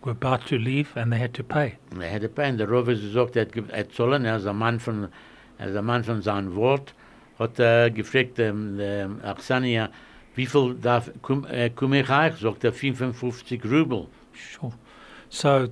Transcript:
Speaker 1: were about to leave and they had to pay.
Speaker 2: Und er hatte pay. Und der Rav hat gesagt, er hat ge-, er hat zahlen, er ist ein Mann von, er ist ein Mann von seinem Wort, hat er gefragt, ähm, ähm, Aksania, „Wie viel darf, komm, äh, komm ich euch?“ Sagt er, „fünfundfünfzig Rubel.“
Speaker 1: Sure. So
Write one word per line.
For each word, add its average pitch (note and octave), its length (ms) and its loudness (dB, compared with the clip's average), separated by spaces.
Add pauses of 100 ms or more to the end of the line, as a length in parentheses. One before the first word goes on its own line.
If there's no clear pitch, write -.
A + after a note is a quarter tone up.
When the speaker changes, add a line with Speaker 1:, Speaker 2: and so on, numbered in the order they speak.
Speaker 1:
were B2+ 100 -4
about B2+ 340 -2
to C3+ 120 0
leave C3+ 360 -2
and A#2 160 0
they A2+ 80 2
had A#2+ 140 -2
to C3 100 -8
pay. C3 360 -2 (120)
Speaker 2:
Und F2+ 120 -8
er E2+ 100 -6
hatte G#2+ 160 -4
pay. C#3+ 220 -2
Und A#2+ 80 -2
der G#2 120 -2
Rav B2 160 2
hat A#2 140 0
gesagt, A#2+ 360 0
er A2+ 60 4
hat A2 100 -4
ge-, A2+ 160 -6
er G#2+ 120 -4
hat - 140 -8
zahlen, B2 320 2
er A2 100 0
ist G2 100 -4
ein G2+ 100 -2
Mann A#2 220 0
von, G#2+ 300 -4 (480)
er G2+ 120 -8
ist G2 80 -4
ein G#2 100 -2
Mann A#2+ 180 0
von A2 160 -2
seinem G2 340 -2
Wort, C3+ 380 2 (460)
hat A#2 200 -2
er A#2 320 6
gefragt, B2 480 0
ähm, G#2+ 400 -2
ähm, G2+ 440 -4
Aksania, A#2 680 0 (460)
„Wie C3 100 -2
viel B2+ 300 4
darf, A#2+ 360 2 (120)
komm, C3+ 240 -2
äh, A#2+ 240 0
komm C3+ 240 0
ich C3 160 2
euch?“ D#3 260 4
Sagt A2 280 -2
er, A#2 100 4
„fünfundfünfzig B2 880 -4
Rubel.“ B2+ 420 2 (280)
Speaker 1:
Sure. - 380 -12 (580)
So C#3 420 4